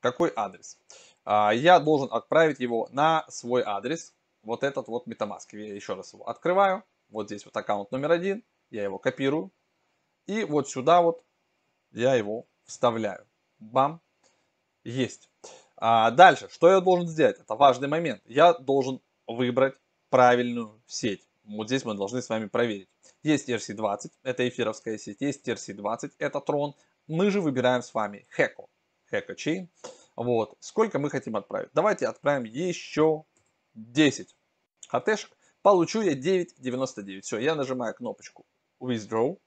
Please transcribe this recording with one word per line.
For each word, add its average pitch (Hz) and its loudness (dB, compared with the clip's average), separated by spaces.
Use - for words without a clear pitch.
Какой 139 0
адрес? 98 -8
А, 104 4
я 156 6
должен 143 0
отправить 147 2
его 120 -4
на 156 2
свой 123 -4
адрес. 107 -8
Вот 113 -6
этот 139 -4
вот 117 -8
MetaMask. 104 -10
Я 104 -12
еще 101 -8
раз 95 -16
его - -16
открываю. 185 0
Вот 104 -8
здесь 104 -12
вот - -12
аккаунт 104 -4
номер 139 -2
один. 196 -2
Я 104 -8
его 98 -6
копирую. 139 -2
И 208 -4
вот 147 -2
сюда 139 4
вот 170 0
я 123 2
его 110 -2
вставляю. 113 -2
Бам. 135 -2
Есть. 120 -6
А, 113 4
дальше. 135 8
Что 170 6
я 190 6
должен 180 2
сделать? 156 0
Это - -8
важный 135 4
момент. 147 -4
Я 156 6
должен 135 -2
выбрать 123 0
правильную 123 2
сеть. - -6
Вот 104 -8
здесь 127 -2
мы 113 -4
должны 101 -4
с - -12
вами 110 -4
проверить. 107 -4
Есть 151 0
R 117 -2
C - -12
двадцать, 104 -4
это 123 -2
эфировская 110 -4
сеть. 104 -14
Есть 139 -6
R 185 -4
C - -14
двадцать, 104 -8
это 143 -6
Tron. 147 -4
Мы 180 2
же 202 0
выбираем 127 2
с - -18
вами 104 -6
Heko. - -2
Heko 101 -6
Chain. 175 -6
Вот. 117 -2
Сколько 220 -2
мы 143 -4
хотим 127 -6
отправить? 98 -8
Давайте 175 0
отправим 135 -2
еще 156 -2
десять 120 0
хатешек. 196 -2
Получу 196 4
я 180 2
девять 175 -2
девяносто 127 -6
девять. 98 -12
Все, - -6
я 143 0
нажимаю 127 -4
кнопочку - -14
Withdraw. 117 -2